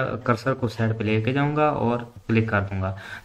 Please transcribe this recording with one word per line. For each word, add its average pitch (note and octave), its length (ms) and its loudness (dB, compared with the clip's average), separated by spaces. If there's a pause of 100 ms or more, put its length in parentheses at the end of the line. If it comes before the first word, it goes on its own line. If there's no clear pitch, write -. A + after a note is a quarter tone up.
(240)
कर्सर B2 300 0
को C3 160 -2
साइड A2 280 0
पे A2 60 -2
लेके A2 300 2
जाऊँगा D3 380 2
और A#2+ 420 -2 (140)
क्लिक A2 220 2
कर G2+ 140 2
दूँगा। F#2+ 340 -4 (280)